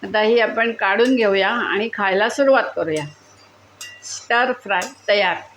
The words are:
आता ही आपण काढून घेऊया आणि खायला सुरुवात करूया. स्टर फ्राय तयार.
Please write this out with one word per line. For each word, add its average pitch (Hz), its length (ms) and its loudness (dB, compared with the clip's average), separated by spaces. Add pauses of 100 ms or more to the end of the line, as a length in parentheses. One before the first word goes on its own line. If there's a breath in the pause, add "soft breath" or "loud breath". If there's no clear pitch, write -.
आता 202 180 -2
ही 220 180 4
आपण 226 320 0
काढून 220 440 2
घेऊया 196 340 2
आणि 220 440 -2
खायला 202 360 0
सुरुवात 269 340 2 (120)
करूया. 156 300 -4 (960)
स्टर 240 480 -2 (120)
फ्राय 190 240 -2 (200)
तयार. 196 300 2 (200)